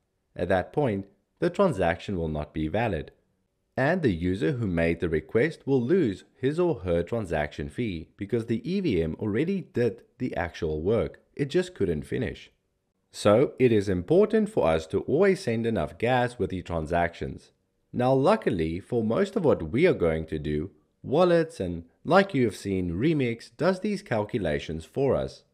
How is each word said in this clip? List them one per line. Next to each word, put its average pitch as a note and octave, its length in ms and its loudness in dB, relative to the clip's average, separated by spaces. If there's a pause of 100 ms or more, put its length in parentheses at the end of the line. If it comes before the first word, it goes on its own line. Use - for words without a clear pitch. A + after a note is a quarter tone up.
(360)
At F2+ 140 -4
that F#2 240 0
point, G#2+ 340 0 (320)
the E3+ 100 0
transaction G2+ 680 0
will E2 100 -2
not D2+ 260 -6
be D#2 140 -4
valid. F#2+ 440 -4 (680)
And D#3+ 240 0
the B2 120 2
user F#2 400 -2
who A#2 140 -4
made E2+ 320 0
the F2+ 100 -2
request A2 560 0
will C3+ 160 2
lose B2 440 0 (100)
his D3 240 -2
or E3 220 0
her F2 220 0
transaction D#2 680 -4
fee F2+ 480 -6
because A2 280 -4
the A2+ 240 -4
E G3 120 -2
V A2 200 0
M D#2+ 180 -2
already D3 420 -2
did - 400 -2 (180)
the B2 160 -4
actual D#2+ 460 -4
work. F2+ 400 0 (140)
It C#3+ 140 -4
just F#3 240 -2
couldn't E2 300 -2
finish. - 480 -6 (600)
So A2 480 4
it B2+ 120 6
is G2+ 160 2
important F#3+ 640 2
for E2 180 2
us D#2+ 200 2
to G2 140 0
always F3+ 380 2
send A2+ 260 -2
enough G2+ 320 -2
gas B2 400 0
with F#2 120 -2
the F2+ 120 -6
transactions. D#2+ 880 -4 (420)
Now, B2 200 2
luckily, C3 680 2
for A#2 240 -2
most D#3+ 320 0
of F#3 80 0
what E2+ 260 2
we D3 160 4
are D#3 60 4
going D#2+ 320 0
to D#2 120 -6
do, D2+ 340 -4 (300)
wallets E3 600 2
and, F2 240 -6 (180)
like G3 300 4
you C3 100 4
have A2 140 0
seen, F#2 340 -2
Remix B2 640 -2
does F3+ 240 0
these G#3 220 -4
calculations E2 840 -2
for C3 320 0
us. C2+ 280 -4 (100)